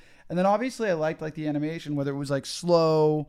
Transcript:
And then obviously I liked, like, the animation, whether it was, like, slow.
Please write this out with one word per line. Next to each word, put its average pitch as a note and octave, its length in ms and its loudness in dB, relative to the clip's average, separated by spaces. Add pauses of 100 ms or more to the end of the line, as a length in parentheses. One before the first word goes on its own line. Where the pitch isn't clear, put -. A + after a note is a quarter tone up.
(300)
And F3 100 -2
then F#3 80 4
obviously A3 420 0
I F3+ 40 4
liked, D#3 280 -2
like, D#3 140 -8
the D#3 120 -4
animation, D3 480 -2
whether C#3 160 -2
it C#3 60 -4
was, C#3+ 140 -4
like, C#3 160 -2
slow. D#3 800 2